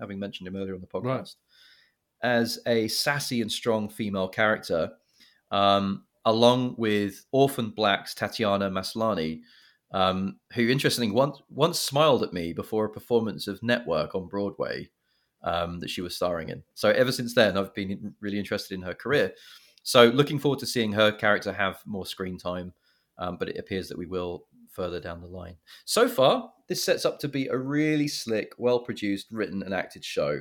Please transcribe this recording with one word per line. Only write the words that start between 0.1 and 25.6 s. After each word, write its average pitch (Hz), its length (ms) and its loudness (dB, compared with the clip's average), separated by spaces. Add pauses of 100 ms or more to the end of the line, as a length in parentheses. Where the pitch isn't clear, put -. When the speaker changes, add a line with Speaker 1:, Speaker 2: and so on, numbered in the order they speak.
Speaker 1:
mentioned 98 300 -8
him 95 80 -8
earlier 95 180 -6
on 92 60 -12
the 90 80 -18 (120)
Speaker 2:
Right. 123 200 -2
Speaker 1:
podcast, - 140 -14 (880)
as 117 420 2
a 113 240 2
sassy 139 520 -2
and 107 120 -2
strong 110 360 -2
female 98 400 -4
character, 107 640 0 (580)
um, 98 560 2 (180)
along 120 540 4
with 104 520 0
Orphan 131 400 2
Black's 101 440 0
Tatiana 101 560 0
Maslany, 95 720 -2 (500)
um, 95 480 0 (140)
who, 117 140 2
interestingly, 123 440 2
once, 139 360 2
once 156 300 0
smiled 139 460 4
at - 80 -6
me 85 200 -4
before 107 340 -2
a 104 40 -4
performance 110 560 -2
of 101 160 -8
Network 85 520 -2
on 92 120 -4
Broadway, 95 640 -6 (520)
um, 87 360 -2
that - 120 -8
she - 100 -6
was 87 160 -6
starring 87 320 -2
in. - 160 -10 (100)
So 107 160 2
ever 127 220 4
since 120 220 -4
then, 101 220 4
I've 98 180 -2
been 101 460 -6
really 104 180 -4
interested 101 360 -4
in 90 80 -8
her 90 120 -6
career. 117 400 0 (500)
So 120 240 10
looking 143 320 2
forward 139 200 0
to 113 60 -8
seeing 110 260 0
her 107 200 6
character 104 400 0
have 95 340 -2
more 98 180 -8
screen 92 340 -8
time, 90 340 -6 (460)
um, 90 180 -6
but 92 120 -4
it - 100 -8
appears 95 300 -6
that - 80 -12
we 87 100 -10
will 90 420 -6 (240)
further 90 260 -6
down 85 220 -10
the 87 80 -16
line. 90 280 -14 (280)